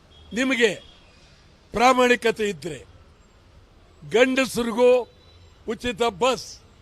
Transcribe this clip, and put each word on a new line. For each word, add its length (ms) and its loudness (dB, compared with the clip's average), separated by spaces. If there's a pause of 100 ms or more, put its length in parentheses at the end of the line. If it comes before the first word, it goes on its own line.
(320)
ನಿಮಗೆ 500 -2 (880)
ಪ್ರಾಮಾಣಿಕತೆ 760 2
ಇದ್ರೆ 360 -10 (1300)
ಗಂಡಸರಿಗೂ 960 2 (600)
ಉಚಿತ 340 -6
ಬಸ್, 560 -4 (240)